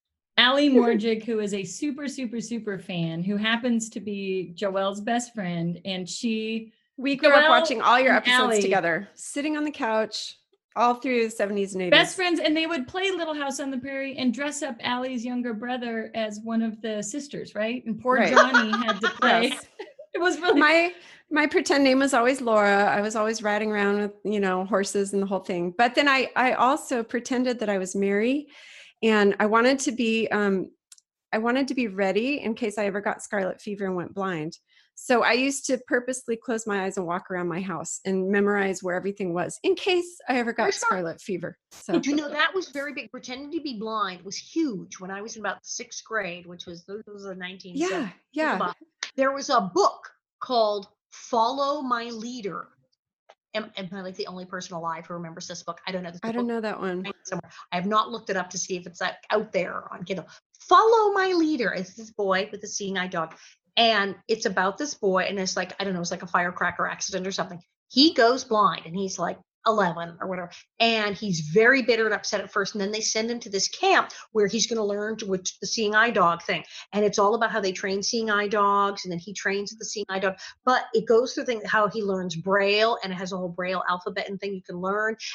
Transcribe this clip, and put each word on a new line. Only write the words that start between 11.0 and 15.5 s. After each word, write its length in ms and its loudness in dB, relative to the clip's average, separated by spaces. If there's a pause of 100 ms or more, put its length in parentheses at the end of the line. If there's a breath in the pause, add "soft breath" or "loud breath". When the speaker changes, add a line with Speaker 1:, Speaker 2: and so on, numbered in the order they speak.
Speaker 2:
the 80 -4
seventies 420 -2
and 80 -2
eighties. 160 2
Speaker 1:
Best 160 4
friends, 240 0
and 180 2
they 100 0
would 200 -4
play 240 -2
Little 240 -4
House 240 -4
on 140 -6
the 60 -4
Prairie 380 -8
and 160 0
dress 300 -4
up 180 -6
Allie's 440 -4
younger 300 -4